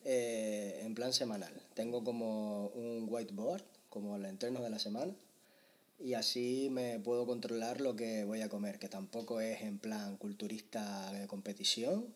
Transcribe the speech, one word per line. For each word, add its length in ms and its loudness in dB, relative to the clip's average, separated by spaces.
eh, 760 2
en 120 -4
plan 180 0
semanal. 400 0
Tengo 280 0
como 640 0
un 400 -4
whiteboard, 540 -2
como 260 -4
el 100 -2
entreno 380 -2
de 60 0
la 100 -2
semana, 340 0
y 160 0
así 560 4
me 280 2
puedo 280 4
controlar 540 0
lo 140 4
que 280 2
voy 180 0
a 80 0
comer, 300 -2
que 100 -6
tampoco 520 -2
es 200 0
en 160 -2
plan 400 -2
culturista 960 -4
de 140 -4
competición 880 2